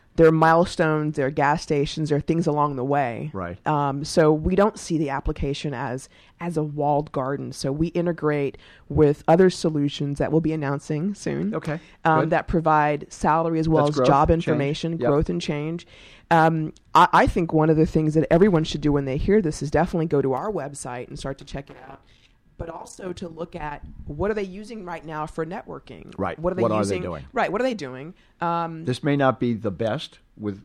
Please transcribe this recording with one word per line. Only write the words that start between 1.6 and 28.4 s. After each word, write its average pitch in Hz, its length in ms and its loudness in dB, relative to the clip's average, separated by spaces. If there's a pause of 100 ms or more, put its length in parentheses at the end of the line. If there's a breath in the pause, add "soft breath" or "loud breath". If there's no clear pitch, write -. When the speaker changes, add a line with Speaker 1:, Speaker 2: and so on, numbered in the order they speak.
Speaker 1:
stations, 151 460 -2
there 143 100 2
are - 20 -4
things 165 240 0
along 147 300 0
the 123 80 -4
way. 139 500 -2
Speaker 2:
Right. 90 320 -8
Speaker 1:
Um, 143 400 -2
so 156 260 4
we 156 240 0
don't 196 220 2
see - 200 -4
the 147 120 -2
application 143 640 -4
as, 127 340 -8 (320 soft breath)
as 170 180 -6
a 151 60 0
walled 147 500 -2
garden. 135 400 -4
So - 180 -4
we 156 160 -2
integrate 151 680 -2 (320 loud breath)
with 147 380 4
other 180 220 8
solutions 143 680 -2
that 139 120 -2
we'll 160 100 4
be 156 120 0
announcing 151 640 -4
soon. 165 400 -4
Speaker 2:
Okay, 160 240 -6 (260 loud breath)
Speaker 1:
Um, 160 160 4
Speaker 2:
good. 160 100 0
Speaker 1:
that 165 160 0
provide 151 640 2
salary 165 480 0
as 160 100 0
well 156 160 4
Speaker 2:
That's 147 100 0
Speaker 1:
as 143 40 -2
Speaker 2:
growth, 127 80 4
Speaker 1:
job 139 220 6
Speaker 2:
change. 165 180 2
Speaker 1:
information, 151 520 -2
Speaker 2:
Yep. 156 100 0
Speaker 1:
growth 147 200 2
and 175 120 -4
change. 156 460 -6 (440 loud breath)
Um, 160 420 4 (200)
I, 170 200 8
I 208 140 6
think 165 260 0
one 156 160 4
of 156 80 4
the 156 80 6
things 156 300 0
that 156 140 4
everyone 170 360 6
should 156 160 -6
do 147 100 2
when 143 140 0
they 131 120 -4
hear 196 240 4
this 156 220 -4
is 147 80 -6
definitely 165 360 0
go 143 140 2
to 135 120 0
our 160 180 -4
website 139 560 -8
and - 100 -14
start 135 220 -10
to 143 60 -20
check 143 240 -14
it 135 80 -20 (120)
out. 139 120 -20 (540 soft breath)
But 165 140 -12
also 180 440 -12
to 170 140 -12
look 165 280 -12
at 151 280 -10 (220)
what 156 240 -4
are 220 60 -2
they 208 80 -4
using 208 420 -12
right 165 180 -12
now 151 220 -8
for 165 180 -6
networking? 160 760 -14
Speaker 2:
Right. 92 180 -4
Speaker 1:
What 175 160 -2
are - 20 -10
they 113 60 0
Speaker 2:
What 113 100 2
are 107 40 0 (100)
they 101 100 -2
Speaker 1:
using? 90 60 -4
Speaker 2:
doing? 82 320 -8
Speaker 1:
Right. 202 180 0
What 196 80 -2
are 240 40 0
they 262 100 0
doing? 143 400 -12 (280 soft breath)